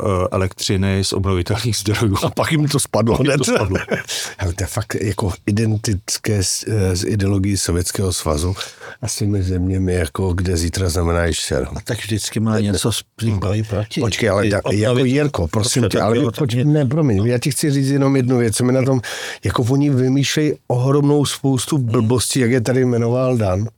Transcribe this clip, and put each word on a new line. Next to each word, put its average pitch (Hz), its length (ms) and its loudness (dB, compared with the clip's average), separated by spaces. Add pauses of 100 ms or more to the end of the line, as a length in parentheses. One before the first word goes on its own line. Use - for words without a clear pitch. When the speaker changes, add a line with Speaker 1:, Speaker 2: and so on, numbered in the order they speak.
Speaker 1:
eh, - 40 -4 (260)
elektřiny 95 720 0
z - 100 -4
obnovitelných 98 640 0
zdrojů. 107 480 0
Speaker 2:
A 151 40 2
pak 113 220 -2
jim 151 160 2
to 143 120 0
spadlo 110 380 2
Speaker 1:
Pak 127 80 2
jim - 60 2
Speaker 2:
hned. 143 60 2
Speaker 1:
to 139 60 0
spadlo. 110 340 0 (300)
Speaker 2:
<laughs> - 300 -8
Hele, 90 160 -2
to 95 100 -6
je 87 40 -6
fakt - 340 -6
jako 101 320 -2 (120)
identické 107 1000 -2
s, - 240 -4
eh, 95 280 0
s 92 80 -2
ideologií 98 540 0
Sovětského 90 560 -2
svazu 80 420 -2 (460)
a 110 60 -6
s - 80 -6
těmi 101 280 0
zeměmi, 92 500 0
jako 90 400 0
kde 90 240 0
zítra 87 320 0
znamená 85 360 0
již 80 140 -2
včera. 65 360 -2
Speaker 3:
A - 80 -8
tak 120 160 -6
vždycky 107 400 -4
má 107 200 2
něco 104 320 0
s - 120 -4 (160)
tím 113 120 -2
Speaker 2:
Hmm. 98 80 0
Speaker 3:
boji 98 240 0
proti. 107 380 -4
Speaker 2:
Počkej, 113 280 0
ale 98 140 2
Speaker 3:
Ty 107 60 2
Speaker 2:
da-, 101 60 2
jako - 140 -2
Speaker 3:
obnovit- 123 440 2
Speaker 2:
Jirko, 139 340 0
prosím 110 420 0
tě, 123 120 0
ale 107 180 2
Speaker 3:
Obnovit- 123 180 0
Speaker 2:
poč-, 127 280 0
ne, 147 200 4
promiň, 120 400 2
já 123 120 2
ti 139 140 -2
chci 147 200 0
říct 139 180 2
jenom 139 260 2
jednu 127 220 2
věc, 117 180 2
co - 80 0
mi 123 80 2
na 131 120 4
tom, 131 180 2 (420)
jako 120 200 0
oni 139 260 2
vymýšlejí 135 640 2 (140)
ohromnou 143 580 2
spoustu 135 520 0
blbostí, 120 600 2
jak 117 120 4
je 131 100 4
tady 127 240 2
jmenoval 123 520 2
Dan, 101 300 0 (100)